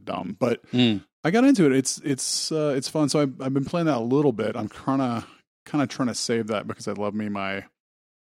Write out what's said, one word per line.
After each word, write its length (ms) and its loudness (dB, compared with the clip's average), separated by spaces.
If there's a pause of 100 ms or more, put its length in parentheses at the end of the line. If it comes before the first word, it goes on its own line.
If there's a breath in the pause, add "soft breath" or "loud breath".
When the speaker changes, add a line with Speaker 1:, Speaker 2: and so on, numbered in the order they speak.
Speaker 1:
dumb." 340 -8
But 220 0 (120)
Speaker 2:
Mm. 300 2 (220)
Speaker 1:
I 60 2
got 140 4
into 200 6
it. 80 6
It's, 320 2
it's, 480 -4
uh, 240 0
it's 140 -4
fun. 180 0
So 140 2
I've, 180 -2
I've 140 -2
been 100 0
playing 220 -2
that 100 2
a 40 0
little 320 2
bit. 220 -4
I'm 140 -6
tryna, 560 -2 (400 loud breath)
kinda 220 0
trying 220 -4
to 60 -4
save 340 -2
that 180 -2
because 200 -10
I 60 -2
love 220 -4
me 160 -4
my, 340 -6 (600)